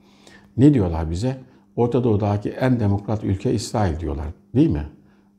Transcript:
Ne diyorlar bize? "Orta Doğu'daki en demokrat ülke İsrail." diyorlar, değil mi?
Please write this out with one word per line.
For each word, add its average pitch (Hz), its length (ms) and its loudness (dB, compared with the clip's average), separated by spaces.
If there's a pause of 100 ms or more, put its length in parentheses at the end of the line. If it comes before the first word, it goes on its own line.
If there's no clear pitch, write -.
(560)
Ne 143 180 6
diyorlar 85 360 0
bize? 113 280 -4 (380)
"Orta 120 280 0
Doğu'daki 104 460 0
en 127 300 0
demokrat 104 440 -2
ülke 107 300 0
İsrail." 101 460 -2
diyorlar, 73 260 -6 (280)
değil 147 160 4
mi? 71 180 -4 (500)